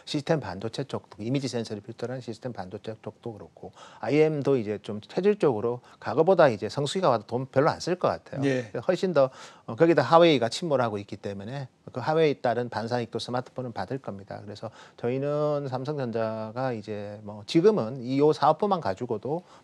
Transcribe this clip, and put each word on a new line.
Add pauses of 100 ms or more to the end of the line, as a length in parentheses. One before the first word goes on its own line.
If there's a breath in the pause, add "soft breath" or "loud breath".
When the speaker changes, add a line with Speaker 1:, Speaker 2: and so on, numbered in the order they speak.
Speaker 1:
시스템
반도체
쪽도,
이미지
센서를
필두로
한
시스템
반도체
쪽도
그렇고 (300 loud breath)
아이엠도
이제
좀
체질적으로 (180 loud breath)
과거보다
이제
성수기가
와도
돈
별로
안
쓸
것
같아요.
Speaker 2:
예. (160)
Speaker 1:
훨씬
더, (340 loud breath)
어,
거기다
하웨이가
침몰하고
있기
때문에 (220)
그
하웨이
따른
반사익도
스마트폰은
받을
겁니다.
그래서 (280 loud breath)
저희는
삼성전자가
이제
뭐
지금은
이
요
사업부만
가지고도 (200 loud breath)